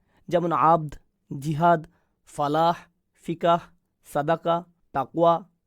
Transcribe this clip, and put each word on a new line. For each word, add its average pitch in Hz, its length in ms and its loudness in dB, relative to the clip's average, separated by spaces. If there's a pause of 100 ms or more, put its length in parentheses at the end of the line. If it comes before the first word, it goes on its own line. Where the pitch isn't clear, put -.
(300)
যেমন 175 220 0
আবদ, 156 400 2 (400)
জিহাদ, 160 500 0 (480)
ফালাহ, 156 480 -2 (480)
ফিকাহ, 170 360 -2 (460)
সাদাকা, 165 500 -2 (380)
তাকওয়া, 160 380 0 (340)